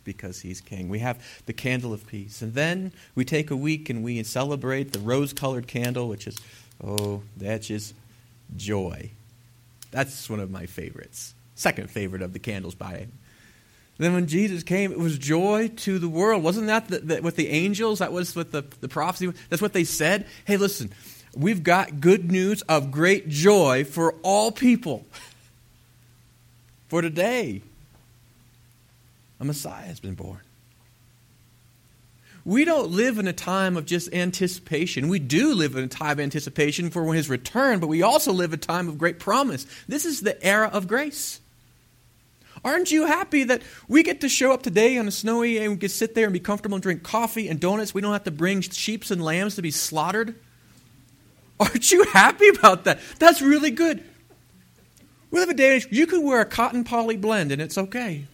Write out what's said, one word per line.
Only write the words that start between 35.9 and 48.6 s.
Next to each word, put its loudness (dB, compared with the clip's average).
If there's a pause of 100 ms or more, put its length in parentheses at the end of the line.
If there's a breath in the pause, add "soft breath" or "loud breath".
of -4
anticipation -2
for -2
his 0
return, 0
but -2
we 0
also 4
live 0
a -6
time -4
of -10
great -2
promise. 0 (200 loud breath)
This -4
is -6
the -2
era 2
of -4
grace. -6 (1200 loud breath)
Aren't 0
you 4
happy 2
that 0 (240 loud breath)
we 6
get -2
to 0
show 4
up 2
today 4
on -2
a -4
snowy 0
day -2
and 0
we -4
can -2
sit -4
there 2
and 0
be 0
comfortable -4
and -4
drink -2
coffee -2
and -2
donuts? 0
We -2
don't 0
have -4
to -6
bring 0